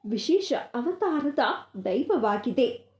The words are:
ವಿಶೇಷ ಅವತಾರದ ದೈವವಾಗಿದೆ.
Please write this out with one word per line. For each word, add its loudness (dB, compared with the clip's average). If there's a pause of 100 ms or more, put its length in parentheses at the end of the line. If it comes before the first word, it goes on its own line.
ವಿಶೇಷ 2 (220)
ಅವತಾರದ 0 (460)
ದೈವವಾಗಿದೆ. 0 (180)